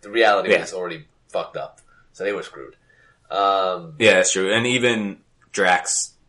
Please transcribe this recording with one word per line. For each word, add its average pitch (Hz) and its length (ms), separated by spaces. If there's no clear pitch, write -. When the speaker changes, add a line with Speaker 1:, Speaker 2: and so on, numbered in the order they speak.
Speaker 1:
the 101 100
reality 104 400
Speaker 2:
Yeah. 85 100
Speaker 1:
was - 120
already 87 320
fucked 82 280
up. 69 240
So - 100
they 101 80
were 98 120
screwed. 67 320
Um, 92 640
Speaker 2:
Yeah, 107 160
that's 92 180
true. 95 220
And 117 140
even 117 500
Drax - 600